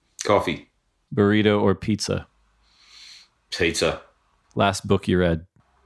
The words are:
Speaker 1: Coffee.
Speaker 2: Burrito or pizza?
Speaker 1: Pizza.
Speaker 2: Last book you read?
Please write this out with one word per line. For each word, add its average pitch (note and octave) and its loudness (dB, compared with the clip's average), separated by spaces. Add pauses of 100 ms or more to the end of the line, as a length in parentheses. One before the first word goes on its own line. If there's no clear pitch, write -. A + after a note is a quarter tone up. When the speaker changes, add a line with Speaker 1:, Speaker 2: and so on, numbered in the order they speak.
(240)
Speaker 1:
Coffee. F#2+ -2 (460)
Speaker 2:
Burrito G#2 2
or G2 2
pizza? G2 -6 (1300)
Speaker 1:
Pizza. E2 -2 (560)
Speaker 2:
Last G2+ 0
book G2 0
you F2+ 2
read? E2+ 0 (400)